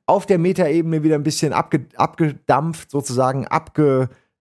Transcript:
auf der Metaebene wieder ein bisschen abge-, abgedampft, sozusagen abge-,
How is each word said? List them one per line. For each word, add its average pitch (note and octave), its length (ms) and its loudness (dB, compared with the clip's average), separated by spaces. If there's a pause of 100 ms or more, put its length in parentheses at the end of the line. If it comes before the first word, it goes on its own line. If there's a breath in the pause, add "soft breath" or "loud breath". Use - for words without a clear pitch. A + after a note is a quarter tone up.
auf F#3+ 200 2
der F#3+ 120 4
Metaebene E3 680 0
wieder D#3 100 4
ein D3 80 -2
bisschen D3 300 -2
abge-, - 440 -2
abgedampft, D3+ 960 -2
sozusagen C3 560 -2
abge-, C#3 640 0 (320 soft breath)